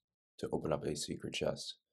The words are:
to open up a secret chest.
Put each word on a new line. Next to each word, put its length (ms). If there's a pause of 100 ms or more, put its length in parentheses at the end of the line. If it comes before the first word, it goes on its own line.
(400)
to 120
open 200
up 140
a 100
secret 380
chest. 420 (180)